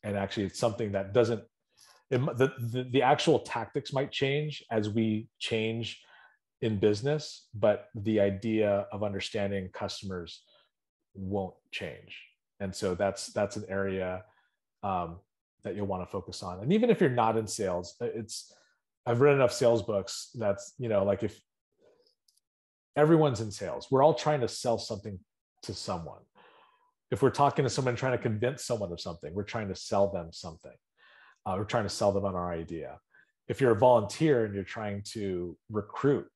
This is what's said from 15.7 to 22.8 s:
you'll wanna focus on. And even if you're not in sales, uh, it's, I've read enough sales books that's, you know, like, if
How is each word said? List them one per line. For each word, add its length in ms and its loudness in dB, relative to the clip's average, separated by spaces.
you'll 120 -4
wanna 180 -4
focus 380 -10
on. 160 -10
And 120 -2
even 200 4
if 100 4
you're 80 6
not 260 2
in 120 0
sales, 520 -4
uh, 60 -6
it's, 480 -10
I've 140 2
read 120 8
enough 200 4
sales 280 4
books 540 -4
that's, 420 -4
you 100 -6
know, 160 2
like, 200 0
if 180 -6